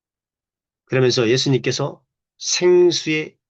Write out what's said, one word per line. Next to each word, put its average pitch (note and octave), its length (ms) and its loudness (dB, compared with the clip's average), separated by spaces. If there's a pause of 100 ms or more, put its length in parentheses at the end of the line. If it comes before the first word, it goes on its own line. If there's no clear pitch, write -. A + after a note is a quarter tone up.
(880)
그러면서 B2+ 420 0
예수님께서 C3+ 760 -2 (340)
생수의 F3 1000 0 (120)